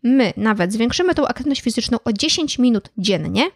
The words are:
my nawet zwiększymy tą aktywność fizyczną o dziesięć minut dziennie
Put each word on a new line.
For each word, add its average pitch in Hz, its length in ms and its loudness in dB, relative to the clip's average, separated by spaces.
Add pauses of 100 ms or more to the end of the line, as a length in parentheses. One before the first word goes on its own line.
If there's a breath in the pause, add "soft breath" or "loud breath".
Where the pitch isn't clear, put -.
my 247 340 4
nawet 202 360 0
zwiększymy 247 420 0
tą 294 120 0
aktywność 269 340 -4
fizyczną 233 440 -2
o 233 80 -2
dziesięć 302 460 -2
minut 240 380 2
dziennie 185 580 0